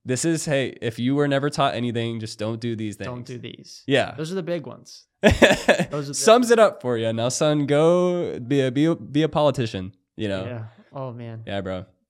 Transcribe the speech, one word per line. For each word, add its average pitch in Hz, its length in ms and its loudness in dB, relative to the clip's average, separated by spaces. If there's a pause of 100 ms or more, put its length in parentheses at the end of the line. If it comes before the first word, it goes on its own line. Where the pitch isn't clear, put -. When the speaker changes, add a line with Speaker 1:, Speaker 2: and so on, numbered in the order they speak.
Speaker 1:
This 127 200 -2
is, 165 200 -2
"Hey, 139 360 -2
if 120 180 -6
you 127 160 2
were 147 120 2
never 139 220 0
taught 143 260 0
anything, 117 440 -4
just 110 180 -12
don't 113 220 -6
do 117 160 -6
these 107 220 -8
things." 101 100 -10
Speaker 2:
Don't 123 180 -12
do 127 120 -14
these. - 500 -18
Speaker 1:
Yeah. 127 280 0
Speaker 2:
Those 156 160 -10
are 190 40 -8
the 185 80 -6
big 170 240 -8
ones. - 460 -20
Speaker 1:
<laughs> - 100 -20
Speaker 2:
Those 196 460 6
are 151 320 2 (100)
the - 20 -10
Speaker 1:
Sums 233 380 6
it 226 80 6
up 214 220 4
for 123 160 -2
you. 113 160 0
Now, 113 160 0
son, 151 360 2
go 165 760 2
be 131 180 0
a, 131 120 2
be 139 140 2
a, 165 100 2
be 139 280 -4
a 151 60 0
politician, 123 640 -2 (240)
you 107 100 -4
know? 95 160 -4
Speaker 2:
Yeah. 117 200 -10 (280)
Oh, 131 220 -10
man. 117 340 -14
Speaker 1:
Yeah, 101 140 -6
bro. 92 240 -6 (240)